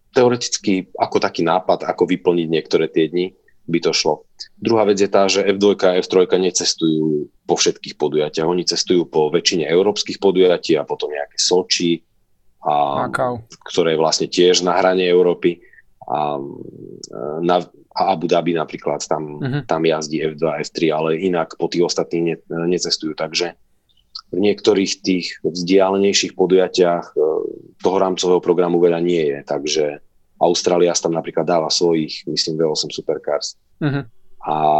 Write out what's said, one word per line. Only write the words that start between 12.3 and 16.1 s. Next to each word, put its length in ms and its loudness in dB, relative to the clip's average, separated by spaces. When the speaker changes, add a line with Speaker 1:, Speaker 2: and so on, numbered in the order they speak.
Speaker 1:
a, 440 0
Speaker 2:
Macau. 400 -4
Speaker 1:
ktoré 260 0
je 80 0
vlastne 280 0
tiež 340 4
na 120 0
hrane 300 2
Európy. 560 2
A, 320 -4